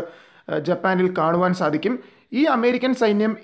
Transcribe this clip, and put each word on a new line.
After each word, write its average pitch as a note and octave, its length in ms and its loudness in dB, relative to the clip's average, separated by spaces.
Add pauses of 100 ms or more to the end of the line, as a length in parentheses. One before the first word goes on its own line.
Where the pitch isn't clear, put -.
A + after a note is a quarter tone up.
(500)
ഏഹ്, D3+ 100 -2
ജപ്പാനിൽ F#3 580 0
കാണുവാൻ F3 360 2
സാധിക്കും. F3+ 460 -2 (340)
ഈ B3+ 100 2
അമേരിക്കൻ B3 500 2
സൈന്യം G#3+ 500 2